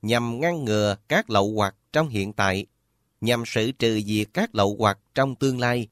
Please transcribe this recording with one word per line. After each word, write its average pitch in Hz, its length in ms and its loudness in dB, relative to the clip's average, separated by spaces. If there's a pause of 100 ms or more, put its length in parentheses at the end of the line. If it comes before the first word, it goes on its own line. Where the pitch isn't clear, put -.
nhằm 117 380 -2
ngăn 165 260 -2
ngừa 104 320 0 (100)
các 190 220 -2
lậu 107 240 2
hoặc 104 220 0 (180)
trong 151 160 2
hiện 104 240 -4
tại, 98 320 -2 (560)
nhằm 117 240 0
sự 110 260 -2
trừ 110 340 0
diệt 107 280 -2
các 220 220 -4
lậu 101 240 2
hoặc 101 200 2 (160)
trong 135 200 0
tương 131 240 0
lai 120 320 -2